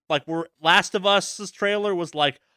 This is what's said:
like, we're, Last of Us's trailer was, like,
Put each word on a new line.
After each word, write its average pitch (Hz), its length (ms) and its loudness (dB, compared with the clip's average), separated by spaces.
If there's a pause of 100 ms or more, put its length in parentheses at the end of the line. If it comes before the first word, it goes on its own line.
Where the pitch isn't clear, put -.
like, 147 180 -2
we're, 165 200 -4 (140)
Last 175 360 2
of 190 100 -2
Us's 202 460 0
trailer 208 420 -2
was, 175 200 -6
like, 147 260 -2 (160)